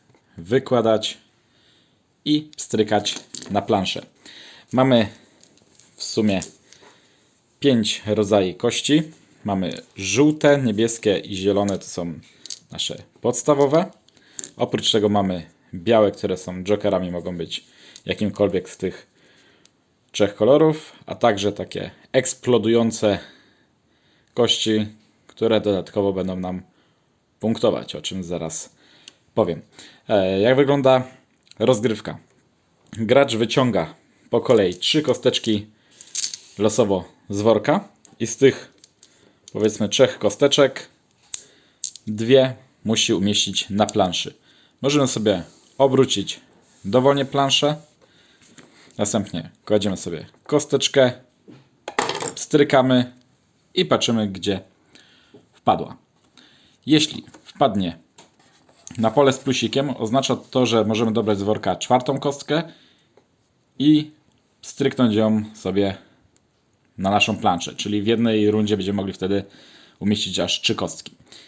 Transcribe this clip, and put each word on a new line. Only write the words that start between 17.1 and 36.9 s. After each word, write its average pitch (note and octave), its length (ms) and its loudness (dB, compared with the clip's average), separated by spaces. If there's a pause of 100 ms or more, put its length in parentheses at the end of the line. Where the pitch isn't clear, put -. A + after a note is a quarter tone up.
mogą F2 260 -8
być - 280 -10 (400)
jakimkolwiek F#2+ 640 -2
z - 80 -18
tych - 300 -8 (1040)
trzech - 240 0
kolorów, D3+ 580 2 (120)
a F#2+ 100 -12
także G#2 360 0
takie F#2+ 400 -10 (200)
eksplodujące A2+ 1080 2 (1120)
kości, A2 540 0 (400)
które A2 340 0
dodatkowo G2 520 0
będą F#2 220 -4
nam F#2 260 -8 (800)
punktować, G#2+ 560 -2
o D#2 60 -10
czym F#2 220 -8
zaraz E2+ 520 -10 (580)
powiem. E2+ 280 -2 (480)
E, F#2+ 300 2
jak A#2+ 160 4
wygląda C3 480 4 (560)
rozgrywka? A2 580 0 (760)
Gracz A#2 440 2
wyciąga A2 580 0 (360)
po A#2 120 0
kolei G2+ 320 4
trzy - 280 -2
kosteczki A2+ 640 -2 (920)
losowo G2 460 2 (260)